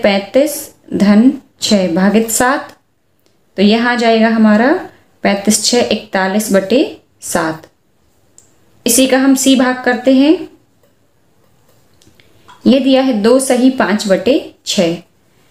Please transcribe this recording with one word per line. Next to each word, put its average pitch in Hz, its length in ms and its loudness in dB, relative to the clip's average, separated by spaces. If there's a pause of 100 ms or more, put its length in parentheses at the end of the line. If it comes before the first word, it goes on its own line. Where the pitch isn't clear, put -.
पैंतीस 214 540 0 (400)
धन 208 380 4 (280)
छः 185 340 -2
भागित 202 360 0
सात, 269 460 -4 (800)
तो 190 60 -2
यहाँ 226 300 2
आ 247 40 -4
जाएगा 226 340 2
हमारा 220 420 2 (520)
पैंतीस 202 400 -2
छः - 260 -2
इकतालीस 202 640 -4
बटे 190 280 0 (420)
सात। 160 460 -8 (1160)
इसी 262 200 0
का 262 120 0
हम 269 180 2
सी 269 200 2
भाग 254 280 -2
करते 247 300 0
हैं, 294 340 2 (2250)
ये 233 160 4
दिया 262 220 2
है 269 100 0 (100)
दो 240 180 2
सही 262 320 0
पाँच 208 360 -2
बटे 196 460 -2 (120)
छः, 170 280 -2 (560)